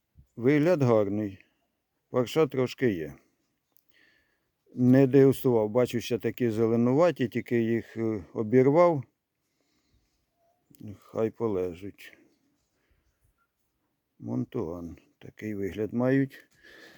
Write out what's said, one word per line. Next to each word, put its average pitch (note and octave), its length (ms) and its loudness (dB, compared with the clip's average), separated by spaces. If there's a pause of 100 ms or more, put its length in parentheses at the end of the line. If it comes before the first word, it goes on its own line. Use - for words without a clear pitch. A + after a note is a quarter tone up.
(360)
Вигляд D3 480 2
гарний. G#2 640 0 (640)
Парша B2+ 380 0
трошки B2+ 440 -2
є. D#2 220 -6 (1600)
Не B2+ 320 6
дегустував. B2+ 640 4
Бачу, A#2+ 320 0
ще A#2+ 160 -6
такі A#2 320 -4
зеленуваті, A#2+ 800 0
тільки A#2 340 -4
їх, A2+ 360 -4
е, A2 260 -6 (100)
обірвав. C3 720 2 (2000)
Хай A2 300 -6
полежуть. F#2 880 -8 (2000)
Монтуан. G2+ 800 -8 (220)
Такий - 360 -12
вигляд G2 380 -6
мають. C3 520 -2 (520)